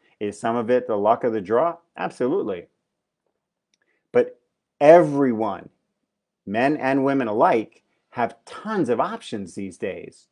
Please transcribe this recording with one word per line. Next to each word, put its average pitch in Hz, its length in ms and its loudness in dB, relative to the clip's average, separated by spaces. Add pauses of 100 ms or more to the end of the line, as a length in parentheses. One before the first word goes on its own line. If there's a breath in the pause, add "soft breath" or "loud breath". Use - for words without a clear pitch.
(200)
Is 104 180 -6
some 117 200 -2
of 117 120 -4
it 123 160 2
the 110 120 -2
luck 107 260 2
of 120 80 0
the 110 80 -4
draw? 120 380 -2 (180)
Absolutely. 147 720 -6 (1400)
But - 260 0 (440)
everyone, 139 880 4 (760)
men 123 300 0
and 135 300 -2
women 135 240 0
alike, 117 540 0 (260)
have - 340 -6
tons 196 460 -6
of 117 100 0
options 131 560 -6
these 98 220 -12
days, - 540 -10